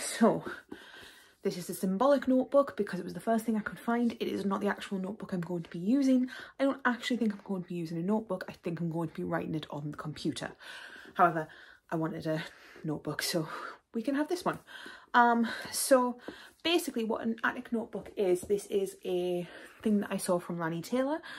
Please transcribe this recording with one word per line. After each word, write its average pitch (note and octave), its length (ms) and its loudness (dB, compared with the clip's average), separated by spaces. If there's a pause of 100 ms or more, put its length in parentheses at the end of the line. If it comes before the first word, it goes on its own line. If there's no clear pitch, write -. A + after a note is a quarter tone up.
So E3 420 4 (1000)
this G3 120 0
is F3+ 140 -6
a F3+ 60 -6
symbolic B3+ 520 2
notebook C4 480 4
because G3+ 240 -2
it F3 60 -8
was F3 80 -6
the F3 60 -8
first A3+ 260 2
thing A3 100 2
I G#3 40 0
could F#3+ 200 -6
find. A#3 340 2
It - 140 -4
is G3 160 -2
not G3 160 0
the G3+ 100 0
actual - 280 -4
notebook F#3+ 360 -6
I'm F3+ 80 -2
going F3 200 -4
to - 80 -14
be F3 80 -10
using. B3+ 520 4 (300)
I C4+ 40 2
don't C4+ 200 2
actually A#3+ 340 0
think G#3+ 160 2
I'm - 100 -12
going F#3+ 180 -4
to - 80 -14
be F3 60 -6
using E3+ 240 -4
a - 20 -2
notebook. G3+ 480 0
I - 40 -12
think E3+ 260 -6
I'm E3+ 100 0
going D#3+ 200 -2
to - 60 -14
be F3+ 80 -6
writing E3+ 300 -2
it D3+ 160 -4
on D3 220 -6
the - 60 -10
computer. - 520 -6 (640)
However, E3 340 4 (440)
I E3+ 40 0
wanted D#3+ 320 -2
a A2+ 160 0 (400)
notebook, D3+ 400 -4
so E3 260 -2 (460)
we A3+ 80 -2
can C#4 100 0
have D4+ 140 0
this F4 180 -4
one. D3+ 140 0 (560)
Um, A#3 320 8 (240)
so B3 480 4 (440)
basically E4+ 400 2
what - 200 -2
an A3+ 200 0
attic B3+ 300 -2
notebook G#3+ 420 -4
is, F3+ 260 4
this G3+ 260 0
is F#3+ 360 0
a F3+ 440 0 (340)
thing G#3 200 4
that - 100 -6
I G3 60 -2
saw F3+ 200 2
from F3 220 -4
Lani E3+ 240 -2
Taylor, C4 340 0 (220)